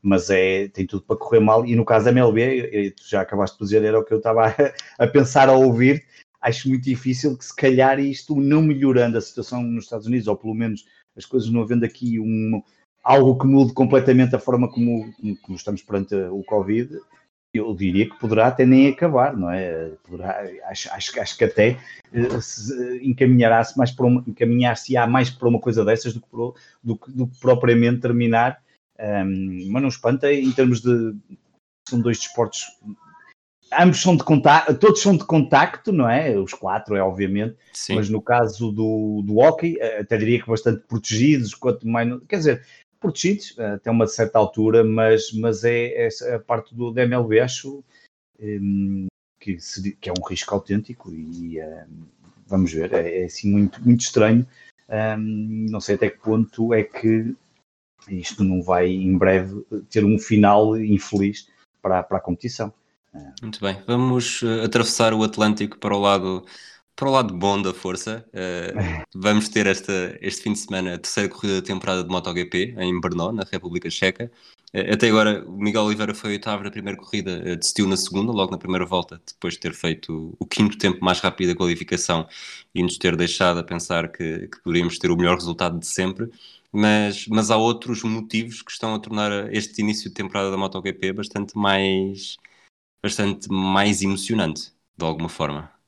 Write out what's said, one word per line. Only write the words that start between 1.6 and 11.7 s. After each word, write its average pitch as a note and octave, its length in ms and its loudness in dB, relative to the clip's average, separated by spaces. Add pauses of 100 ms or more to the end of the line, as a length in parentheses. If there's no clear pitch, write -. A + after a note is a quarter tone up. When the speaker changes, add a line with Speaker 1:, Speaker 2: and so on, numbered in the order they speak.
Speaker 1:
e A#2+ 80 0
no A2+ 100 4
caso A2 200 2
da B2 80 4
M B2+ 80 4
L A#2+ 120 6
B, A#2+ 400 0
eh, G2+ 180 -2
tu - 180 -20
já G2 140 0
acabaste G2 360 -4
de A2+ 60 -8
dizer, G#2+ 180 2
era G#2+ 160 2
o A2 60 2
que - 80 -2
eu A2 60 2
estava A2+ 280 2
<laughs> - 0 -
a, - 580 0
a - 40 2
pensar, C3+ 400 6
a C3+ 40 8
ouvir. C3 520 6 (400)
Acho A#2+ 240 -2
muito C3 140 0
difícil B2+ 560 -2
que, - 60 -20
se - 100 -18
calhar, C3+ 460 4
isto C#3 340 -4
não C#3 260 4
melhorando C3+ 560 2
a A2+ 40 0
situação B2 420 -8
nos A#2 220 -6
Estados A2 240 -10
Unidos, A#2+ 180 -2
ou G#2 100 0
pelo A2 180 -8
menos A2 300 -4 (320)
as - 80 -20
coisas A2+ 240 -2
não A#2 140 0
havendo A#2 220 0